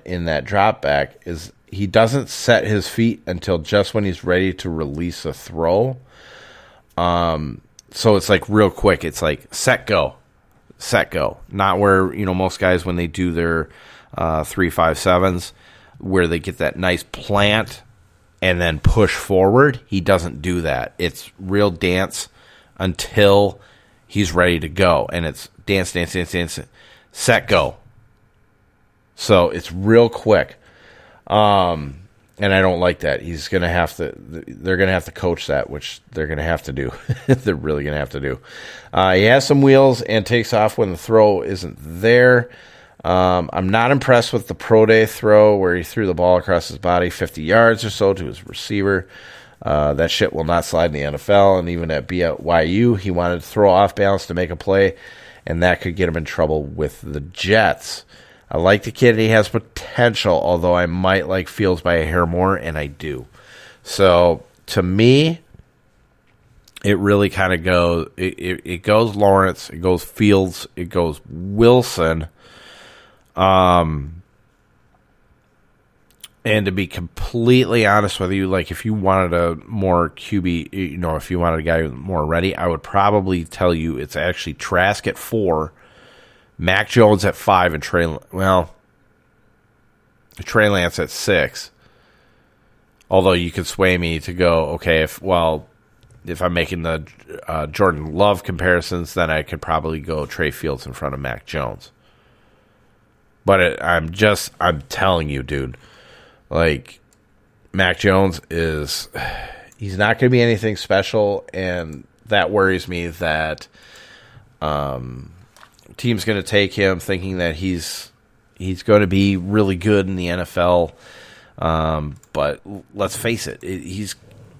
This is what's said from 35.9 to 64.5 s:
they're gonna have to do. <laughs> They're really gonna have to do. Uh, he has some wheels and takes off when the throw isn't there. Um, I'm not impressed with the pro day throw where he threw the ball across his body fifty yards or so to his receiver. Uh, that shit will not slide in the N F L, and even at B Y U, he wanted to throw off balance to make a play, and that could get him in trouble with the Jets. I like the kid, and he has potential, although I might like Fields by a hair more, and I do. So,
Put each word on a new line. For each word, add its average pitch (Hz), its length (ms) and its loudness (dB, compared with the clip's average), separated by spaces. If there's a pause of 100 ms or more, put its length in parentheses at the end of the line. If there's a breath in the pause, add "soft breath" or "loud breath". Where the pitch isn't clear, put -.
they're 78 160 -6
gonna 76 160 -6
have 82 200 -2
to 69 100 -10
do. 65 180 -6 (180)
<laughs> - 180 -6
They're 123 280 2
really 73 300 -4
gonna 73 140 -4
have 67 100 -6
to 69 100 -10
do. 67 200 -6 (520 loud breath)
Uh, 95 220 4
he 92 100 4
has 131 240 4
some 139 140 4
wheels 135 400 6
and 107 240 0
takes 120 260 0
off 107 260 2
when 101 140 0
the 85 60 -6
throw 107 460 4
isn't 90 360 -8
there. 120 720 4 (560 loud breath)
Um, 90 460 2
I'm 92 180 -2
not 117 220 2
impressed 123 400 2
with 113 160 -4
the - 80 -8
pro 110 300 6
day 110 200 6
throw 107 520 4
where 90 180 2
he 87 80 -4
threw 104 240 -4
the 90 60 0
ball 90 240 4
across 87 320 0
his - 80 -12
body 90 320 0
fifty 78 340 -8
yards 113 400 4
or 107 60 -6
so 98 240 0
to 92 120 -6
his - 220 -14
receiver. 98 600 -2 (540 loud breath)
Uh, 73 320 0
that 80 160 0
shit - 240 -2
will 80 120 -4
not 85 200 0
slide 85 220 0
in 76 60 -4
the 71 100 -6
N 73 100 -6
F - 160 -10
L, 98 280 6
and 87 120 -4
even 85 220 -4
at 71 160 -4
B 87 180 -2
Y 82 360 0
U, 107 340 2
he 95 160 -4
wanted 87 300 -2
to - 60 -20
throw 101 240 4
off 95 240 4
balance 98 320 0
to 87 60 -8
make 87 160 -2
a 87 60 -8
play, 95 400 0 (500 loud breath)
and 85 180 -2
that 90 180 2
could 87 140 -6
get 87 140 0
him 80 80 -4
in 78 80 -4
trouble 78 380 -2
with 73 380 -6
the 73 180 -10
Jets. 90 840 -2 (440 soft breath)
I - 80 -6
like 95 260 2
the 110 80 -10
kid, 127 200 4
and 107 80 0
he 110 100 2
has 110 200 4
potential, - 920 -2
although 87 360 2
I 90 100 2
might 92 420 0
like 92 200 -4
Fields 92 340 -2
by 87 140 0
a 80 100 0
hair 85 220 0
more, 92 280 0
and 78 220 -8
I 73 80 -6
do. 71 400 -10 (560 loud breath)
So, 87 640 4 (240)